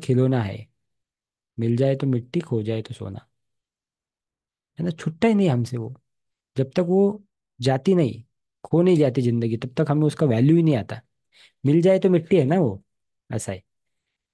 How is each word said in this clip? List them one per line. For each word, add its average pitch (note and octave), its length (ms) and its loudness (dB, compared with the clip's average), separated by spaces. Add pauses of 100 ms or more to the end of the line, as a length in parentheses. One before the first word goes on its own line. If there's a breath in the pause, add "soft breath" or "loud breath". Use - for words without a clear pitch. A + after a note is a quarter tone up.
खिलौना C3 380 0
है, G2+ 160 -6 (1000)
मिल A#2 180 -2
जाए C3+ 200 0
तो C#3 120 -4
मिट्टी, B2 380 -4
खो A2+ 160 -4
जाए A2 200 -6
तो A2+ 120 -12
सोना." G2+ 260 -14 (1600)
है D#3+ 60 -4
ना? F3+ 60 -4
छुट्टा D#3+ 360 -4
ही A3+ 60 2
नहीं G3 180 2
हमसे A#2+ 260 -4
वो. A#2 160 -10 (640)
जब C3+ 60 0
तक C3+ 160 -4
वो G3 420 0 (400)
जाती C3+ 320 0
नहीं, D#3 280 0 (420)
खो D#3+ 180 0
नहीं F3+ 160 4
जाती C#3 240 2
जिंदगी, A#2 360 -2
तब A#2+ 120 -10 (100)
तक D#3+ 100 2
हमें D3+ 140 0
उसका D3+ 240 0
value B2+ 280 2
ही E3+ 60 2
नहीं D#3 140 2
आता. G#2+ 200 -6 (680 soft breath)
मिल D3 180 2
जाए F#3+ 180 4
तो F#3+ 100 4
मिट्टी F3 280 2
है D#3 60 4
ना D#3 160 2
वो, G#2 220 0 (500)
असं A2 200 -8
आहे. F#2+ 100 -10 (720)